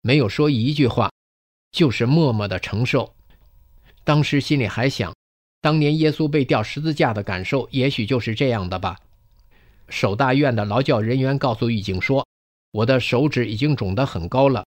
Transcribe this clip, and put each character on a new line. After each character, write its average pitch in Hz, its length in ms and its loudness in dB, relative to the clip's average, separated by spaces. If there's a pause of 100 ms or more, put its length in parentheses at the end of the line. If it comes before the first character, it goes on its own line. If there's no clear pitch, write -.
没 127 160 2
有 123 120 4
说 151 220 2
一 131 240 0
句 147 140 4
话， 98 240 0 (580)
就 147 220 2
是 117 140 -2
默 143 260 4
默 104 160 -2
的 95 100 -4
承 110 260 -4
受。 123 300 -2 (880)
当 151 200 2
时 143 180 0
心 147 180 0
里 117 80 0
还 120 240 -2
想， 90 240 -6 (460)
当 156 180 2
年 151 180 2
耶 156 140 2
稣 156 160 -2
被 147 180 0
吊 131 160 0
十 110 200 -6
字 156 120 -2
架 127 220 0
的 101 80 -4
感 92 220 -6
受 131 260 -4
也 131 180 0
许 123 160 -4
就 123 140 -2
是 113 160 -4
这 135 140 0
样 104 200 -2
的 92 80 -6
吧。 92 220 -6 (920)
首 104 280 -2
大 131 180 2
院 135 220 2
的 104 80 0
劳 104 180 0
教 135 180 2
人 120 200 -2
员 135 180 0
告 123 160 0
诉 117 160 -2
狱 113 100 -2
警 92 220 -4
说， 135 240 0 (460)
我 107 120 0
的 131 140 2
手 123 300 0
指 120 180 0
已 110 80 -6
经 139 220 0
肿 95 180 -2
得 127 100 2
很 87 240 -6
高 - 200 4
了。 117 180 0 (100)